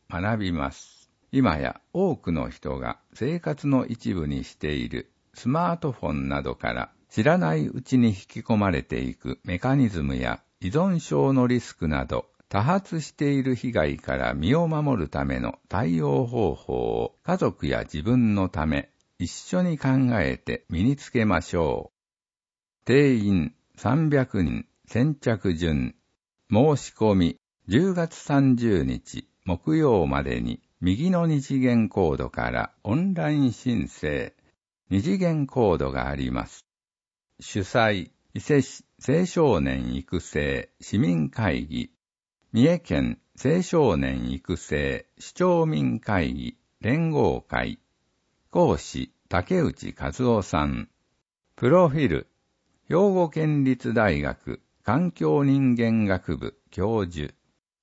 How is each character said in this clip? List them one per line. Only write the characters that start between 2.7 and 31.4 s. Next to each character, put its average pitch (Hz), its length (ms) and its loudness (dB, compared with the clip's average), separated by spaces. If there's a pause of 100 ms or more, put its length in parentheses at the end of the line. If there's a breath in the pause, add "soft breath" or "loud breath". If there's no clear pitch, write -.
が 60 200 -8 (160)
生 156 240 -4
活 147 300 -6
の 131 180 0
一 117 280 -6
部 80 120 -4
に 69 160 -4
し - 140 -16
て 76 180 -4
い 60 140 -4
る 60 240 -10 (200)
ス - 160 -8
マ 170 240 0
ー 165 60 -4
ト 151 140 -4
フ 87 140 -8
ォ 78 60 -2
ン 67 160 -4
な 69 140 -2
ど 64 140 -6
か 58 160 -4
ら 62 200 -6 (160)
知 - 140 -2
ら 160 160 4
な 160 160 0
い 151 120 -2
う - 160 -8
ち 131 160 0
に 120 100 6
引 104 60 0
き - 260 -14
込 113 160 -2
ま 101 160 2
れ 67 100 0
て 64 200 -6
い 64 120 -6
く - 300 -10
メ 92 160 -6
カ 131 160 2
ニ 127 120 4
ズ 87 140 -4
ム 67 140 -2
や 60 260 -4 (180)
依 92 80 -4
存 170 300 0
症 143 340 0
の 127 140 4
リ 123 140 2
ス - 160 -12
ク 85 100 -4
な 69 180 0
ど - 220 -4 (220)
多 101 160 0
発 175 360 -2
し - 120 -10
て 143 200 -2
い 135 120 0
る 131 100 0
被 123 160 -6
害 78 260 0
か - 200 -4
ら 62 180 -2
身 80 220 2
を 170 100 0
守 147 360 0
る 69 60 -4
た 69 160 -4
め 65 140 -2
の 58 300 -6
対 165 340 0
応 139 240 0
方 117 300 0
法 - 180 -8
を 57 480 -2
家 180 140 -2
族 110 320 -2
や 60 160 -2
自 76 180 -8
分 113 320 2
の 95 140 0
た 78 180 -2
め 73 240 -2 (300)
一 90 100 -4
緒 - 320 -4
に 170 160 -2
考 160 100 -2 (260)
え 67 220 0
て - 320 -8
身 82 140 -2
に 139 140 2
つ - 140 -14
け 117 140 2
ま 87 180 2
し - 140 -6
ょ 73 380 -2
う。 - 60 -20 (840)
定 139 280 6
員 101 400 2 (220)
三 147 340 0
百 127 320 2
人、 64 240 -2 (200)
先 139 280 0
着 101 400 0
順。 76 400 0 (560)
申 139 260 4
し - 200 -8
込 107 180 2
み、 85 240 2 (300)
十 170 260 2
月 165 220 -4
三 139 400 2
十 110 260 2
日 64 460 -6 (160)
木 156 320 -2
曜 117 300 4
ま 69 180 0
で 62 160 -4
に 58 200 -6 (200)
右 104 300 0
の 170 160 2
二 151 160 2